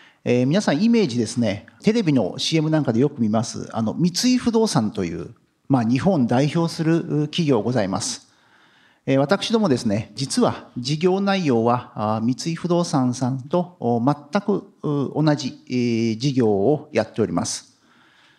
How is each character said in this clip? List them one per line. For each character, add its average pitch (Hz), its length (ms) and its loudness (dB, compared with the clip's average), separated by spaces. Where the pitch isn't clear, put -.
え 123 200 2
ー、 127 40 0
皆 180 140 0
さ - 100 -2
ん 147 100 0
イ 226 60 2
メ 233 140 4
ー 175 60 2
ジ 120 100 -4
で 117 80 0
す - 100 -8
ね、 104 300 -2
テ 214 80 4
レ 233 100 2
ビ 156 120 2
の 110 240 2
シ - 180 -2
ー 160 40 2
エ - 20 2
ム 156 80 0
な 156 100 2
ん 135 60 0
か 120 80 0
で 113 80 2
よ 143 80 4
く 143 120 -6
見 110 60 0
ま 110 160 0
す、 - 300 -10
あ - 80 -4
の、 107 120 -2
三 175 200 0
井 - 20 2
不 240 160 -2
動 226 140 2
産 214 240 0
と 95 120 -4
い 85 180 -6
う、 - 140 -14
ま 139 120 4
あ、 117 40 0
日 120 160 0
本 156 280 2
代 135 280 2
表 165 180 0
す - 80 -6
る、 160 180 2
う、 147 280 -2
企 160 200 -2
業 120 140 4
ご 117 120 -2
ざ 113 100 0
い 95 60 -2
ま 95 100 -2
す。 - 240 -8
え 135 100 2
ー、 - 20 4
私 196 340 0
ど 226 60 4
も 202 100 2
で 123 80 2
す 117 80 -4
ね、 104 300 -2
実 139 260 -2
は - 280 0
事 139 180 -4
業 185 240 2
内 196 240 0
容 117 180 4
は、 120 280 0
あ、 110 80 -2
三 127 120 0
井 - 20 -8
不 - 120 -6
動 170 160 2
産 131 300 0
さ 123 160 -2
ん 131 100 -4
と、 175 400 -4
お、 117 240 0
全 147 380 0
く、 - 400 -4
う、 143 420 -2
同 151 120 4
じ、 - 340 -6
え 127 40 -8
ー、 110 40 -6
事 135 160 -2
業 123 160 4
を 110 420 2
や 110 120 0
っ - 100 -16
て 117 80 0
お 104 60 2
り 90 40 -4
ま - 140 -2
す。 - 340 -10